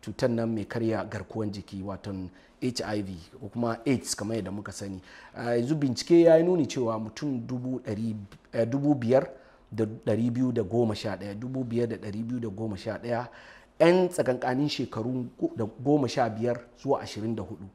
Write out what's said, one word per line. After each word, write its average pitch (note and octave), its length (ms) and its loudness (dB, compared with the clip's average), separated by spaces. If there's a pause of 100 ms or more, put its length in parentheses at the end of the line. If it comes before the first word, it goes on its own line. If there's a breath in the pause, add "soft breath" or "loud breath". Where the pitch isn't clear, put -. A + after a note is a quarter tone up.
cutar A#2 260 -2
nan A2+ 260 0
mai G#2 100 -2
karya A2 440 -2
garkuwan G#2+ 420 -6
jiki, G2 320 -10
waton F#2+ 460 -8 (320 loud breath)
H B2 220 -4
I G#2+ 180 -4
V F#2+ 160 -8 (240)
ko G#2 80 -12
kuma A#2 380 -2
aids - 280 0
kamar G#2+ 220 -4
yadda F#2 160 -4
muka G2+ 200 -10
sani. G2 280 -10 (380 loud breath)
Eh, A#2+ 220 0
yanzu C3 140 0
bincike D3 460 4
ya E3 160 10
yi E3 60 8
nuni F3 240 4
cewa A#2 340 -2
mutum A#2+ 460 -4
dubu B2+ 340 -4
ɗari, A2 340 -4 (380)
eh, A#2 160 2
dubu C#3+ 260 2
biyar B2+ 320 4 (460 loud breath)
da A2 120 2
ɗari A2+ 460 0
biyu B2 220 2
da A#2+ 100 2
goma A2 320 2
sha G2+ 220 -4
ɗaya, G2+ 180 -8
dubu B2+ 300 -6
biyar A#2 240 0
da A2 80 -4
ɗari G#2+ 280 -6
biyu A#2+ 160 -4
da A#2 80 -4
goma G#2 280 -6
sha G2+ 220 -6
ɗaya, A#2+ 300 -4 (520 loud breath)
'yan F3 280 6
tsakankanin B2+ 600 0
shekaru B2 580 -4 (140)
go-, E3 160 -2
da A2+ 80 -2
goma C3 440 2
sha B2 200 0
biyar A2 320 -2 (180)
zuwa C3+ 220 0
ashirin A2 340 -4
da G#2 80 -6
hudu F#2+ 220 -12 (100)